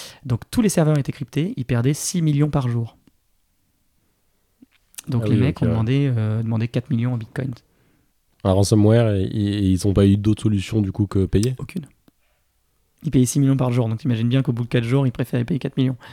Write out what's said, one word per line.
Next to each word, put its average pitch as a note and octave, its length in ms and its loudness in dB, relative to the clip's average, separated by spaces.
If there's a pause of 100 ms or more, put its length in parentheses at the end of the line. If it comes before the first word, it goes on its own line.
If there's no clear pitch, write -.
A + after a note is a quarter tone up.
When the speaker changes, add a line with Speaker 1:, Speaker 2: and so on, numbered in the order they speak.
(240)
Speaker 1:
Donc, A#2+ 260 -4
tous - 100 0
les A3 80 2
serveurs D#3 300 2
étaient C3+ 140 -4
cryptés, D#3 440 -6
ils C3 80 -6
perdaient B2 300 0
six - 280 -4
millions D3 280 2
par C#3 180 -2
jour. A#2 280 -4 (2000)
Donc, A#2 180 -2
Speaker 2:
Ah - 20 0
Speaker 1:
les G#2+ 60 2
Speaker 2:
oui, A2+ 60 2
Speaker 1:
mecs C3 180 0
Speaker 2:
ok, - 40 -2
Speaker 1:
ont B2 40 2
Speaker 2:
ouais. A2+ 60 0
Speaker 1:
demandé, B2+ 440 0
euh, A2 260 -2
demandé A2+ 260 -2
quatre - 220 -6
millions A#2+ 240 -2
en - 20 -4
Bitcoin. B2 360 -8 (920)
Speaker 2:
Un G2 80 4
ransomware, G#2+ 640 4
et, F#2+ 80 0
et, G2+ 360 -2
et G2 120 2
ils F#2 160 0
ont G2+ 60 2
pas G2+ 140 6
eu G2 100 6
d'autres G#2 260 0
solutions, G#2+ 380 0
du G2 100 -2
coup, G2+ 160 -2
que F#2+ 200 0
payer ? A#2 320 0
Speaker 1:
Aucune. - 280 -10 (1200)
Ils D3+ 60 -4
payaient B2+ 160 4
six C#3+ 140 -2
millions C3+ 160 4
par B2+ 160 0
jour, A#2+ 160 0
donc A2+ 100 -4
t'imagines A#2 300 -2
bien C3+ 140 2
qu'au B2+ 100 -2
bout A#2+ 120 -4
de A#2 40 -8
quatre B2 160 -2
jours, C3+ 220 0
ils B2 60 0
préféraient B2 320 -4
payer A#2+ 140 -4
quatre C#3 180 -6
millions. C3 200 0 (160)